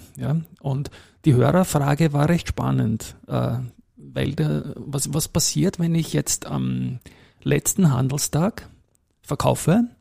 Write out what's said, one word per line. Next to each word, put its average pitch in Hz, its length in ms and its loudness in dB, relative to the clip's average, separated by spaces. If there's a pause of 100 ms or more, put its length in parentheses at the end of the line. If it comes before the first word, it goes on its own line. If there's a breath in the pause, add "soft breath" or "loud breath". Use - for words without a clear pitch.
(160)
Ja? 135 220 -2 (240)
Und 139 280 -4 (360 loud breath)
die 151 80 8
Hörerfrage 147 800 4
war 151 160 2
recht 170 180 0
spannend, - 720 -2 (100)
äh, 123 300 -2 (400)
weil 139 380 -6
der, 151 420 -2
was, 135 360 -6
was 165 140 -2
passiert, 165 520 -2
wenn 170 160 0
ich 160 180 -2
jetzt - 320 -2
am 127 540 -4 (440 loud breath)
letzten 147 480 2
Handelstag 143 760 -2 (520)
verkaufe 156 680 2 (120)